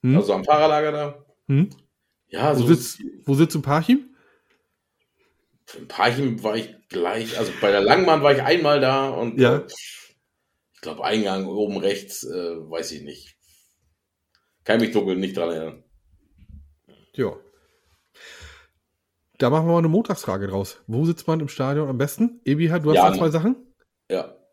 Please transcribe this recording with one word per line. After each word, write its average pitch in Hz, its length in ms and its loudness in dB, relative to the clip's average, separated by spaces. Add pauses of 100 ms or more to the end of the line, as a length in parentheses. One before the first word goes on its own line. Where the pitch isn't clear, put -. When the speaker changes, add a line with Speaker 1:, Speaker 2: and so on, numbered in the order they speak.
Speaker 1:
Hm. 127 140 4
Speaker 2:
Also 202 160 2
am 190 120 -2
Fahrerlager 151 480 4
da. 147 320 -8 (240)
Speaker 1:
Hm. 147 220 2 (580)
Speaker 2:
Ja, 139 280 0
Speaker 1:
Wo 131 40 2
Speaker 2:
so 120 80 2
Speaker 1:
sitzt, - 340 2 (220)
wo 139 100 0
sitzt 160 200 2
du 165 40 -2
in 143 40 -4
Parchim? 165 480 0 (1700)
Speaker 2:
In - 100 -20
Parchim 120 560 -2
war 107 120 -2
ich - 180 -8 (140)
gleich, 110 500 -4
also 104 120 -4 (100)
bei 104 100 4
der 101 100 4
Langbahn 156 420 4
war 143 100 6
ich 139 100 2
einmal 147 380 2
da 135 280 0
und, 117 320 -4
Speaker 1:
Ja. 120 180 6
Speaker 2:
äh, - 80 -8 (1080)
ich - 80 -20
glaub, 78 180 -12
Eingang 98 460 -2
oben 98 320 -2
rechts, 98 460 -4
äh, - 60 -12 (400)
weiß 82 220 -8
ich 73 100 -14
nicht. - 340 -20 (1300)
Kann 113 160 2
mich 113 120 0
dunkel 95 240 0
nicht 95 200 -4
dran 85 140 -2
erinnern. 80 340 -10 (1300)
Speaker 1:
Ja. 113 180 -2 (2000)
Da 123 120 2
machen 160 160 2
wir 170 60 2
mal 170 60 4
eine 165 100 2
Montagsfrage 160 580 -2
draus. 95 400 -6
Wo 120 180 -2
sitzt 165 220 -2
man 160 140 -2
im 147 80 -6
Stadion 139 400 -4
am 131 100 -4
besten? 214 460 -2
Ebi, 151 240 0
du 156 40 0 (180)
hast 156 60 4
Speaker 2:
Ja, 95 140 6
Speaker 1:
noch - 60 -2
zwei 175 100 0
Speaker 2:
ne. 156 60 0
Speaker 1:
Sachen? 180 240 0 (540)
Speaker 2:
Ja. - 260 -6 (160)